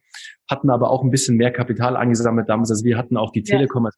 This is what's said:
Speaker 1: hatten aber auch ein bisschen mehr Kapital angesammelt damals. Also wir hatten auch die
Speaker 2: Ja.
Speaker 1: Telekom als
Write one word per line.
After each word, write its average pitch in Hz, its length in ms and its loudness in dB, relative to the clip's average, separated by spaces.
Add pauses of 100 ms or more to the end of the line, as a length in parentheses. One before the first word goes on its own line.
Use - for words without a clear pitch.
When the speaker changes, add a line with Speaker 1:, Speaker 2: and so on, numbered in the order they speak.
(480)
Speaker 1:
hatten 139 220 0
aber 120 220 2
auch 127 120 0
ein 135 60 2
bisschen 127 260 0
mehr 120 160 2
Kapital 123 460 -2
angesammelt 117 520 0
damals. 110 200 0
Also 110 160 -2
wir 120 140 2
hatten 123 180 -4
auch 107 140 -2
die 117 120 -4
Speaker 2:
Ja. 202 140 2
Speaker 1:
Telekom 127 300 0
als 107 100 -10